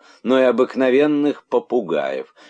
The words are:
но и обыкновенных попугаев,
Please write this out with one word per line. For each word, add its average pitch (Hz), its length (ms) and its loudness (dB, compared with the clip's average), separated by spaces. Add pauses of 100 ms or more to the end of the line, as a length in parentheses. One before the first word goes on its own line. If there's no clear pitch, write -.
(240)
но 131 160 2
и 131 40 4
обыкновенных 131 1040 0
попугаев, 80 880 -4 (160)